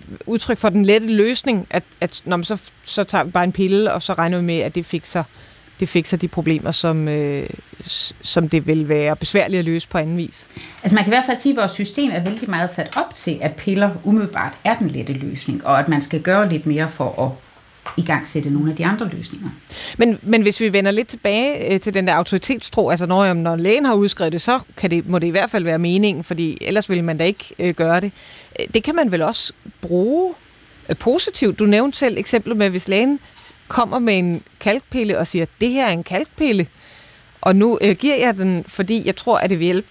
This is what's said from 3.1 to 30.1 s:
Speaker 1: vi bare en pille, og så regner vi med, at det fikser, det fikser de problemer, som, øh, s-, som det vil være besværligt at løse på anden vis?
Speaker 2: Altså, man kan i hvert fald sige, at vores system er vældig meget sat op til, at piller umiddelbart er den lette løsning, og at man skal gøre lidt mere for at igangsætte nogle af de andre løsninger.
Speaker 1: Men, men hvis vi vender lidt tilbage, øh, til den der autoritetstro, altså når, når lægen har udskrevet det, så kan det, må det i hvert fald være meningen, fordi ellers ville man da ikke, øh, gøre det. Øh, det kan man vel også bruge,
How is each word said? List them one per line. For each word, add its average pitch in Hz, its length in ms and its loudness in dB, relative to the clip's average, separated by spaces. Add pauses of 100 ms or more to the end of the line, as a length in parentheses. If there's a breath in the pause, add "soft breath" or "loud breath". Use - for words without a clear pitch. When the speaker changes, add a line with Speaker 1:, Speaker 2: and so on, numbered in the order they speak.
Speaker 1:
vi 170 80 -4
bare 180 120 2
en 180 80 2
pille, 196 420 2
og 175 100 -4
så 196 100 -4
regner 170 240 0
vi 175 60 0
med, 170 160 0
at 156 160 -4
det 170 100 -2
fikser, 165 380 -4 (560 loud breath)
det 180 100 0
fikser 170 280 0
de 165 100 -2
problemer, 160 440 0
som, 160 360 0
øh, 143 420 -2 (380)
s-, - 340 -8
som 165 280 0
det 156 180 0
vil 156 220 2
være 151 260 2
besværligt 185 440 0
at 170 60 -2
løse 165 220 -2
på - 100 -4
anden 165 200 -2
vis? - 300 -8 (360 loud breath)
Speaker 2:
Altså, 202 120 4
man 208 80 4
kan 208 100 2
i - 20 4
hvert 254 100 2
fald 247 120 -2
sige, 277 160 2
at 240 40 0
vores 196 140 0
system 226 420 -2
er 165 60 -2
vældig 202 300 -4
meget 175 200 -2
sat - 280 -6
op - 180 -4
til, 156 260 -4
at 147 140 -4
piller 196 340 0 (140)
umiddelbart 202 500 0 (100)
er - 120 2
den 214 120 0
lette 135 260 -4
løsning, 135 520 -6
og 135 140 4
at 143 80 0
man 147 140 2
skal 156 200 -4
gøre 190 280 2
lidt 160 160 -2
mere 156 240 0
for - 340 -4
at 131 60 0 (680)
igangsætte 156 520 -2
nogle 147 220 0
af 151 60 -6
de 165 80 -4
andre 190 240 -2
løsninger. - 400 -10 (480 loud breath)
Speaker 1:
Men, 226 240 4
men 226 200 2
hvis 202 180 0
vi 214 140 2
vender 196 180 2
lidt 220 160 -2
tilbage, 233 680 -2
øh, 190 60 2
til 196 140 -4
den 190 140 0
der 175 60 4
autoritetstro, 175 760 0
altså 175 160 2
når, 185 280 4
når 165 220 0
lægen 214 300 2
har 254 80 4
udskrevet 196 400 2
det, 170 80 -4
så 247 180 2 (180)
kan 180 140 -2
det, 170 180 0
må 175 100 2
det 165 80 0
i - 20 0
hvert 185 200 2
fald 196 140 0
være 165 160 0
meningen, 175 440 2
fordi 165 380 -4
ellers 202 280 -2
ville 175 140 0
man 165 140 -2
da 165 60 0
ikke, 202 220 -2 (140)
øh, 175 140 0
gøre 165 260 2
det. 196 120 -2 (480 loud breath)
Øh, - 140 -4
det 220 100 2
kan 302 120 -2
man 285 160 4
vel 170 100 2
også - 320 -2 (280)
bruge, 240 520 2 (560)